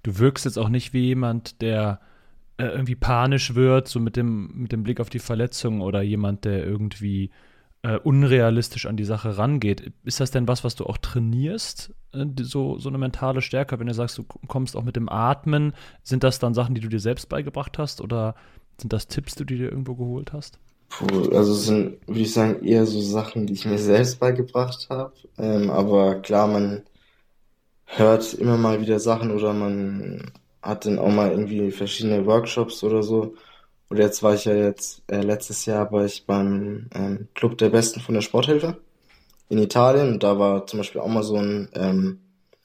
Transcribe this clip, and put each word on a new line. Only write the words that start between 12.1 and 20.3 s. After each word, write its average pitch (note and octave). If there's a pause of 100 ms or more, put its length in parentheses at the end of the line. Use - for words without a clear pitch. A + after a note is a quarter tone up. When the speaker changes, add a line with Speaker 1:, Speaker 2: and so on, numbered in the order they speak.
Speaker 1:
äh, C#3
die, C3
so, C3+
so C3+
eine C3+
mentale C3
Stärke, C3
wenn A#2
du A#2+
sagst, A#2
du -
k-, -
kommst B2+
auch A#2
mit A#2+
dem A#2
Atmen, D3 (280)
sind B2+
das B2+
dann A#2+
Sachen, A#2+
die A2
du A2+
dir A2
selbst A#2+
beigebracht C#3+
hast D3
oder A2 (440)
sind A2+
das -
Tipps, -
die D3+
du C3
dir B2
irgendwo C3
geholt B2